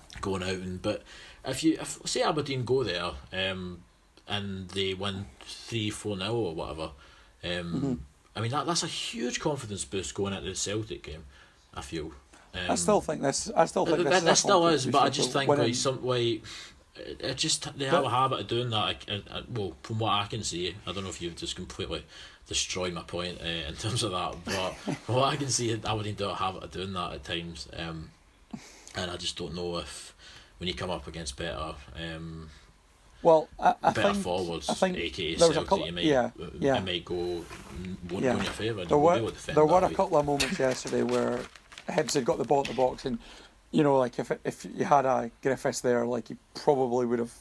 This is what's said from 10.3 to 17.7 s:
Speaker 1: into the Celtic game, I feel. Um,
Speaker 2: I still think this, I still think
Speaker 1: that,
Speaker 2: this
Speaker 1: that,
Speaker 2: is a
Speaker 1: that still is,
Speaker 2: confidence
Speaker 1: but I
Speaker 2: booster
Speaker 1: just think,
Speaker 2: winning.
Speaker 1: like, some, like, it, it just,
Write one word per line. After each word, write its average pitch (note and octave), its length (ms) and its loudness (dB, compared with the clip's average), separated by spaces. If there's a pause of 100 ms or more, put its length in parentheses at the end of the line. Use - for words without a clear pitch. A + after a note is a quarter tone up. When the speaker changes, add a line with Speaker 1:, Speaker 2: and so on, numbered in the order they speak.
Speaker 1:
into D#2+ 140 -8
the F#2+ 80 -6
Celtic G#2+ 480 -4
game, D#2 180 -12 (520)
I - 80 -10
feel. D#2+ 240 -6 (460)
Um, F#2 180 -4
Speaker 2:
I F3 40 2
still F3 260 4
think D3+ 220 -4
this, C#3 320 0
I E3 120 8
still F3+ 200 0
think D#3+ 120 4
Speaker 1:
that, F3 60 2
Speaker 2:
this - 60 2
Speaker 1:
that, F3+ 60 6
Speaker 2:
is F#3 60 4
a E3 40 2
Speaker 1:
that E3 100 6
still F3+ 320 6
is, D3 160 4
Speaker 2:
confidence B2 80 -2
Speaker 1:
but C#3 60 6
I C#3 100 6
Speaker 2:
booster C3+ 140 0
Speaker 1:
just B2+ 100 2
think, C3+ 160 0
Speaker 2:
winning. C#3+ 180 6
Speaker 1:
like, A#2 100 2
some, B2+ 280 0
like, A#2+ 380 2 (540)
it, - 240 -12
it C3 160 -4
just, D3 420 -2